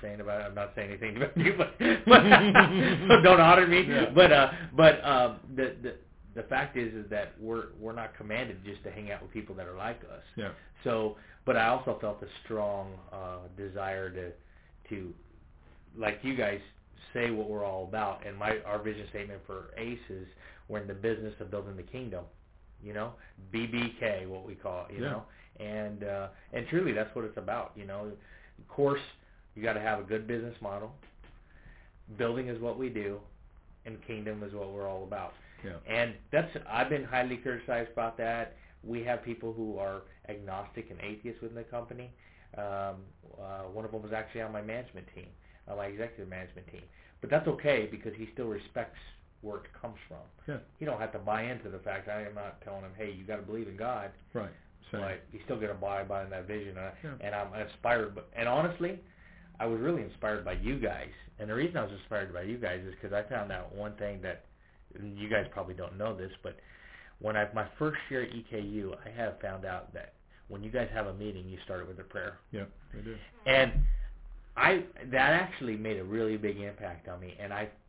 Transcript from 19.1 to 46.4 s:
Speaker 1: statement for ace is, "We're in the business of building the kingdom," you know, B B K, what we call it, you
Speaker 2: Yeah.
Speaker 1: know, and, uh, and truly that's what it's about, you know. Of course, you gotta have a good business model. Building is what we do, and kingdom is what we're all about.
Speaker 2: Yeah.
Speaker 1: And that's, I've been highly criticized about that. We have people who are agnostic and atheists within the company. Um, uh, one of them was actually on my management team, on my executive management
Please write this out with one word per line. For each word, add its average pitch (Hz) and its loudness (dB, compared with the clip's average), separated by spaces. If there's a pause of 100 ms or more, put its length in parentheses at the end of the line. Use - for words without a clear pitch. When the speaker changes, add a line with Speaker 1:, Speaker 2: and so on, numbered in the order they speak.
Speaker 1:
statement 101 -10
for 95 -10 (120)
ace 117 -6 (100)
is, 92 -10 (420)
"We're 107 -4
in 98 -8
the 98 -8
business 107 -2
of 101 -10
building 101 -6
the 90 -10
kingdom," 107 -10 (580)
you 104 -12
know, 113 -6 (380)
B 113 -2
B 120 -2
K, 101 -2
what 92 -10
we 98 -12
call 90 -6
it, 101 -14
you 113 -6
Speaker 2:
Yeah. 143 -2
Speaker 1:
know, 113 -6 (360)
and, 104 -6
uh, 98 -4 (260)
and 120 -6
truly 160 2
that's 107 -2
what 113 -6
it's 107 -10
about, 104 -6
you 104 -14
know. 101 -8 (500)
Of - -20
course, 143 2 (520)
you 107 -10
gotta 110 0
have 107 2
a 101 -8
good 107 -2
business 117 -4
model. 104 -6 (1300)
Building 120 0
is 113 -6
what 117 -4
we 127 -2
do, 104 -4 (680)
and 110 -12
kingdom 107 -6
is 101 -10
what 98 -8
we're 101 -6
all 95 -6
about. 95 -8 (300)
Speaker 2:
Yeah. 90 -10 (100)
Speaker 1:
And 113 0 (180)
that's, 160 2 (200)
I've 123 2
been 139 0
highly 123 0
criticized 120 -4
about 113 -2
that. 117 -2 (280)
We 117 -6
have 120 -2
people 113 -6
who 110 -4
are 98 -4 (260)
agnostic 101 -10
and 87 -14
atheists 107 -10
within 113 -10
the 117 -10
company. 123 -10 (460)
Um, 98 -4 (460)
uh, 95 -10
one 110 -8
of 107 -8
them 110 -6
was 107 -10
actually 110 -6
on 110 -6
my 104 -6
management 110 -10
team, 92 -16 (420)
on 101 -6
my 98 -4
executive 101 -8
management 92 -12